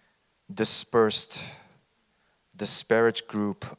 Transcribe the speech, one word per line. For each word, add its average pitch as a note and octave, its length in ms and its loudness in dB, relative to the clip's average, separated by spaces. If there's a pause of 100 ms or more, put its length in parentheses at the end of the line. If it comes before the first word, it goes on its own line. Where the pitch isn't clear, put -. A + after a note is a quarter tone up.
(520)
dispersed, - 920 0 (1120)
disparaged A2+ 720 0
group G#2 380 -6 (140)